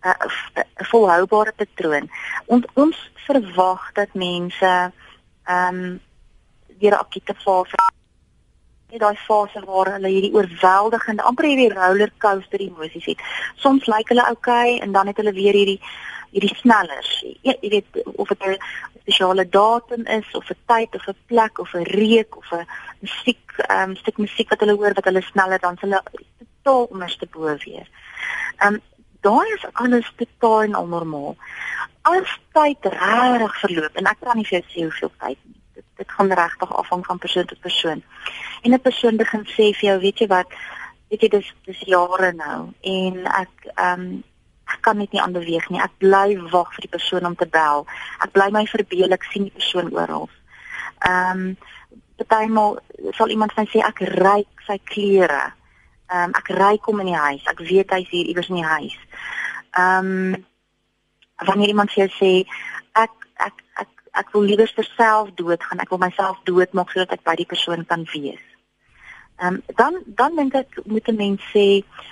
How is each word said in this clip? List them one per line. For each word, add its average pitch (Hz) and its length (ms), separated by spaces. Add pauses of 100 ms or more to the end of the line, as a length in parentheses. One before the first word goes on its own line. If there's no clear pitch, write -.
eh, 180 120 (140)
v-, - 320 (220)
'n 190 40
volhoubare 214 720
patroon. 160 540 (360)
Ons, 240 180 (100)
ons 302 360 (160)
verwag 185 680
dat 202 220
mense, 180 800 (520)
ehm, 180 520 (840)
deur 202 120
'n 202 120
akute - 300
fase, 185 400 (1160)
net 226 100
daai 208 160
fase 208 480
waar 190 280
hulle 196 160
hierdie 190 260
oorweldigende, 208 880
amper 254 220
hierdie 262 300
rollercoaster 196 840
emosies 175 440
het. - 140 (380)
Soms 269 300
lyk 220 220
hulle 240 220
okay 240 480
en 202 140
dan 196 140
het 202 100
hulle 214 160
weer 196 200
hierdie, 196 280 (500)
hierdie 196 240
snellers. 185 720 (180)
Jy, 254 180
jy 208 80
weet, - 480
of 202 120
dit - 180
'n 190 100 (440)
spesiale 190 480
datum 226 580
is 220 280
of - 160
'n - 60 (100)
tyd 226 280
of - 140
'n 196 80 (100)
plek 226 320
of - 160
'n 175 100
reuk 214 520
of - 160
'n 170 140 (340)
musiek, - 560
ehm, 190 380
stuk - 240
musiek 208 320
wat 208 100
hulle 208 160
hoor 202 180
wat 196 100
hulle 185 180
sneller 190 360
dan 180 220
hulle 196 220 (600)
totaal 262 220
onderste 185 420
bo 156 380
weer. - 240 (680)
Ehm, 202 220 (420)
daai 294 340
is - 180
alles 240 440
totaal 220 460
en 208 120
al 180 120
normaal. 160 500 (640)
As 359 360 (140)
tyd 294 280
rarig 226 800
verloop 170 360
en 190 100
ek 208 140
kan 240 160
nie 214 80
vir 185 160
jou - 100
sê 170 120
hoeveel - 360
tyd - 260
nie. - 160 (140)
Dit, - 100 (120)
dit 196 140
gaan 196 220
regtig 175 440
afhang 180 300
van 180 120
persoon 175 260
tot - 160
persoon. 170 420 (600)
En 240 100
'n 254 80
persoon 240 360
begin 214 280
sê 208 320
vir - 40 (100)
jou, 190 100
"Weet 190 180
jy 226 80
wat, 185 200 (640)
weet 214 120
jy, 220 80
dis, 202 240 (120)
dis 185 160
jare 180 520
nou 160 480
en 185 460
ek, - 220 (260)
ehm, 180 420 (500)
ek - 140
kan 220 180
net 202 140
nie 196 80
aan 185 120
beweeg 165 380
nie. 180 100
Ek 185 180
bly 196 380 (140)
wag 175 240
vir - 60
die - 180
persoon 175 280
om 175 100
te 175 100
bel. 147 400 (360)
Ek - 100
bly 196 180
my 214 160
verbeel, 185 460
ek 185 120
sien - 180
die 196 100
persoon - 400
oral." 160 360 (680)
Ehm, 185 560 (640)
partymal 220 640 (340)
sal 220 180
iemand 214 220
vir 220 120
my 202 60
sê, 214 160
"Ek 220 140
ruik 196 460 (200)
sy 202 180
klere. 185 680 (580)
Ehm, 175 200
ek - 180
ruik 196 360
hom 208 160
in 190 60
die 180 80
huis. 147 320
Ek - 120
weet 185 320
hy's 185 200
hier 175 160
iewers 175 220
in 185 60
die 170 100
huis." 156 320 (720)
Ehm, 185 640 (1000)
wanneer 202 320
iemand 208 220
vir 196 160
jou 190 100
sê, 190 320 (440)
"Ek, 226 180 (260)
ek, - 160 (220)
ek, - 140 (240)
ek - 200
wil 208 100
liewer 208 320
vir 220 100 (120)
self 214 380
doodgaan, 175 460
ek - 80
wil 180 100
myself 180 460
doodmaak 180 460
sodat 185 220
ek 180 100
by 165 120
die 170 120
persoon 170 400
kan 165 260
wees." 143 280 (960)
Ehm, 180 240 (160)
dan, 320 300
dan 269 300
dink 277 180
ek 262 300
moet 214 240
'n 226 80
mens 101 240 (140)
sê, 101 300 (280)